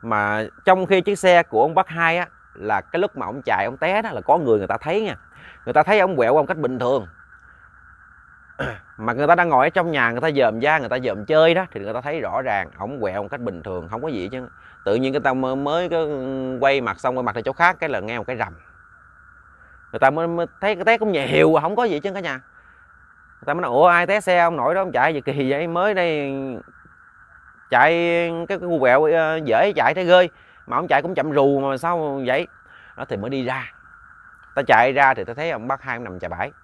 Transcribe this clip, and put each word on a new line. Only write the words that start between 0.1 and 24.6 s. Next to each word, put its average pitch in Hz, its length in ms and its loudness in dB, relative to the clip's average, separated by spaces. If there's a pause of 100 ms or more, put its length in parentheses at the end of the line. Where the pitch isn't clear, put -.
trong 190 200 4
khi 190 160 2
chiếc 202 180 -4
xe 175 240 6
của 113 180 0
ông 156 140 2
bác 185 120 0
hai 165 300 -2
á, 175 100 -6 (260)
là 101 280 -4
cái - 180 -6
lúc 202 180 -4
mà 113 80 -8
ông 123 160 -10
chạy, 101 240 0
ông 127 120 -6
té 190 240 0
đó 220 100 -6
là 113 100 -8
có 156 160 2
người 123 200 2
người 95 100 -2
ta 107 100 -4
thấy 180 240 -2
nha. 180 140 -6 (500)
Người 123 80 -6
ta 151 100 6
thấy 202 160 4
ông 190 160 2
quẹo 127 200 4
ông 151 120 2
cách 180 100 -4
bình 131 220 -2
thường. 123 280 -2 (1500)
<clears throat> 123 380 -10
Mà 113 160 -4
người 143 140 0
ta 170 80 6
đang 175 140 2
ngồi 135 160 6
ở 165 40 2
trong 170 220 -2
nhà, 123 200 0
người 120 100 -4
ta 160 100 0
dòm 117 280 2
ra, 147 200 2
người 120 100 -8
ta 123 100 -2
dòm 107 260 -6
chơi 156 280 4
đó, 180 180 -2
thì - 80 -12
người 101 140 -10
ta 123 80 -6
thấy 147 200 -8
rõ 101 200 -4
ràng 101 360 -4
ổng 120 240 -8
quẹo 98 220 -4
một 98 80 -10
cách 139 80 -10
bình 95 240 -8
thường, 90 260 -10
không 113 120 -8
có 151 60 -8
gì 104 220 -6
chứ. 127 180 -12 (380)
Tự 101 100 0
nhiên 135 160 0
người 143 100 -2
ta 135 120 0
mới, 131 220 -2
mới 151 340 -2
cái 165 180 -2 (520)
quay 139 220 2
mặt 107 180 -4
xong, 127 180 -4
quay 127 60 -4
mặt 107 120 -2
ra 117 60 -6
chỗ 131 120 -4
khác, 175 260 2
cái 160 100 -4
là 113 100 -4
nghe 110 180 -8
một 107 100 -8
cái 127 100 -8
rầm. 101 160 -6 (1400)
Người 113 80 -10
ta 131 100 6
mới, 160 180 -2
mới 170 180 -2 (160)
thấy 202 140 0
cái 180 100 -6
té 226 120 4
cũng 220 140 0
nhẹ 139 160 0
hiu 156 320 4
à, - 20 -2
không 175 140 -2
có 240 80 0
gì 175 160 -2
chứ 190 140 -6
cả 196 60 -8
nhà. 160 140 -6
Người - 1120 -20
ta 143 80 -2
mới 170 80 -4
nói: 139 100 -4
"Ủa, 143 160 6
ai 175 200 4
té 202 120 2
xe 180 200 2
ông 170 180 2
nội 139 180 0